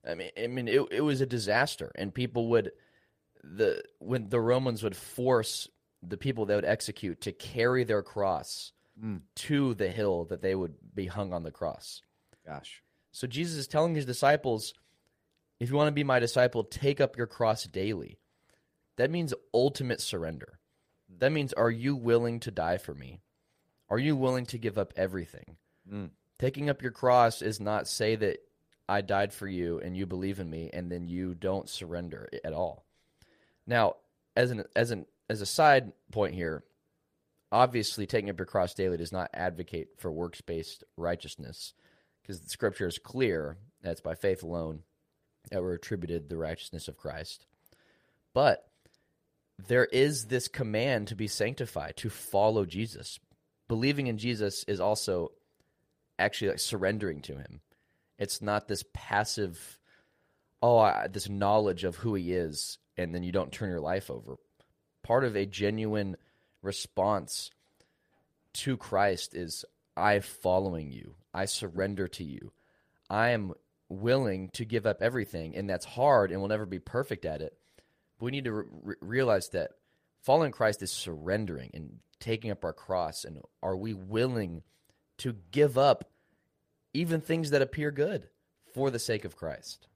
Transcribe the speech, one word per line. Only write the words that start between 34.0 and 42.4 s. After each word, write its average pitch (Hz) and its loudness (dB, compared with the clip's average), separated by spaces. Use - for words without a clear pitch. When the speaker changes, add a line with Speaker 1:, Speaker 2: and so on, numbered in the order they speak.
Speaker 1:
as 123 4
an, 107 -4
as 117 4
an, 95 -4
as 104 -4
a 98 -4
side 139 6
point 101 0
here, 82 -4
obviously 113 2
taking 101 0
up 90 -6
your 95 -4
cross 90 0
daily 92 0
does 85 -6
not 92 -4
advocate 87 -6
for 87 -6
works-based 82 -8
righteousness, 82 -6
'cause 92 -12